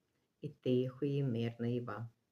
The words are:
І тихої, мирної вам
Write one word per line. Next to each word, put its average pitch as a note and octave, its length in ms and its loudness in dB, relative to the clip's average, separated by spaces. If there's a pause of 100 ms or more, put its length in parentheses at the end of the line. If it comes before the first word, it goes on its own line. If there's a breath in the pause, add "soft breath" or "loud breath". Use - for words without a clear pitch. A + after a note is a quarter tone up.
(400)
І - 80 -8
тихої, C3 760 0
мирної A#2 560 0
вам A2+ 280 -6 (240)